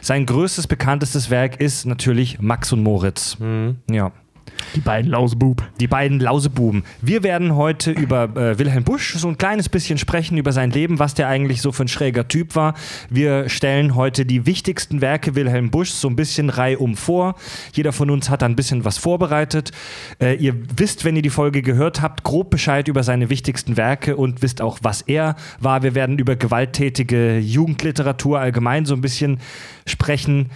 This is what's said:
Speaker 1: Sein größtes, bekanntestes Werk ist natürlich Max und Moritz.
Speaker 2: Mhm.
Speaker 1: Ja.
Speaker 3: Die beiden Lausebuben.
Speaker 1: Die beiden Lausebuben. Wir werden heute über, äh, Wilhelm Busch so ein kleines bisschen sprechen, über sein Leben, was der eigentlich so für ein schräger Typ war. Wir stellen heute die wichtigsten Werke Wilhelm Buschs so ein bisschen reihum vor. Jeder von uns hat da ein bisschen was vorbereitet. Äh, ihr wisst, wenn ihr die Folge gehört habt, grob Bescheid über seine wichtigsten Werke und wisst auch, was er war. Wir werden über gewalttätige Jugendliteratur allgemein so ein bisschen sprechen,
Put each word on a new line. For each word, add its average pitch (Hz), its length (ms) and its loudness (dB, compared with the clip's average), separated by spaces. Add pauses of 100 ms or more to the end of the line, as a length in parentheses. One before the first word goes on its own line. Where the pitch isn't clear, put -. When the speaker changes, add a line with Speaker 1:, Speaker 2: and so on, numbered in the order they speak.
Speaker 1:
Sein 135 260 0
größtes, 123 400 0
bekanntestes 135 640 0
Werk 127 300 0
ist 143 260 -2
natürlich 123 540 0
Max 113 320 0
und 113 100 2
Moritz. 98 560 0
Speaker 2:
Mhm. 113 380 -2 (140)
Speaker 1:
Ja. 101 220 0 (600)
Speaker 3:
Die 151 60 -2
beiden 117 300 0
Lausebuben. 120 540 2 (160)
Speaker 1:
Die 120 60 0
beiden 139 340 2
Lausebuben. 123 640 2 (160)
Wir 185 220 0
werden 175 340 2
heute 156 360 2
über, 131 320 2 (120)
äh, 117 220 2
Wilhelm 131 260 2
Busch 254 320 -2
so 165 120 -4
ein 165 100 -4
kleines 202 320 0
bisschen 160 260 0
sprechen, 165 400 -2
über 143 160 0
sein 127 180 2
Leben, 156 280 2
was 147 160 2
der 143 140 2
eigentlich 135 340 0
so 143 100 0
für 135 120 -2
ein 123 40 -2
schräger 120 400 -2
Typ 165 280 -2
war. 156 180 2 (340)
Wir 139 400 2
stellen 139 460 2
heute 131 320 2
die 123 180 2
wichtigsten 170 560 -2
Werke 139 340 0
Wilhelm 123 360 2
Buschs 170 320 0
so 143 60 2
ein 120 80 -2
bisschen 147 340 0
reihum 127 460 0
vor. 180 400 0 (360)
Jeder 147 220 0
von 143 160 2
uns 139 180 0
hat 135 140 0
da 127 40 2
ein 117 100 2
bisschen 127 280 0
was 104 140 -2
vorbereitet. 151 720 0 (500)
Äh, 127 140 4
ihr 139 200 2 (220)
wisst, 202 300 0
wenn 160 100 2
ihr 156 60 2
die 147 80 2
Folge 143 320 0
gehört 131 400 2
habt, 156 200 -4
grob 180 280 0
Bescheid 143 360 2
über 135 160 0
seine 123 280 2
wichtigsten 127 480 -2
Werke 139 380 0
und 127 260 -2
wisst 123 180 0
auch, 113 220 -4
was 107 180 -2
er 156 360 0 (240)
war. 131 220 2
Wir 131 120 0
werden 131 240 0
über 127 180 2
gewalttätige 123 1040 0
Jugendliteratur 139 1000 0
allgemein 127 460 0
so 139 100 0
ein 127 60 -2
bisschen 135 380 0 (480)
sprechen, 139 680 0